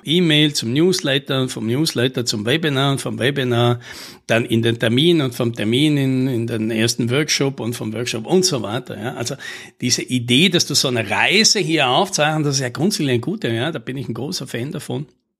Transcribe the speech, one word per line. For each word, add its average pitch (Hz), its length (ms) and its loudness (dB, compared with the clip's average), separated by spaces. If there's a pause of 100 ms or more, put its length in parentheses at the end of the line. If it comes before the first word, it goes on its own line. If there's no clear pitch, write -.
E-Mail 151 480 4
zum 117 180 -2
Newsletter, 143 760 0
vom 117 180 -6
Newsletter 127 580 0
zum 104 200 -4
Webinar, 139 540 0
vom 117 200 -6
Webinar 120 600 2 (440)
dann 117 200 2
in 113 160 2
den 113 180 2
Termin 143 400 4
und 131 160 -2
vom 120 160 0
Termin 127 460 2
in, 131 320 2
in 117 180 -2
den 113 240 -2
ersten 117 380 0
Workshop 139 500 0
und 117 140 -4
vom 113 180 -8
Workshop 113 340 -4
und 180 200 4
so 135 160 0
weiter, 107 360 -6
ja. 117 180 -6
Also 131 200 -6 (460)
diese - 220 0
Idee, 123 440 2
dass 170 180 0
du - 80 -4
so 143 140 2
eine 117 220 -2
Reise 151 500 2
hier 151 300 2
aufzeichnest, 151 560 0
das 143 100 0
ist 135 60 -2
ja 123 80 -4
grundsätzlich 147 400 0
eine 120 100 2
gute, 165 300 -4
ja, 120 240 -2
da 156 60 -8
bin 127 180 -10
ich 131 100 -8
ein 120 60 -4
großer 135 340 -8
Fan 127 240 -8
davon. 143 340 -6 (340)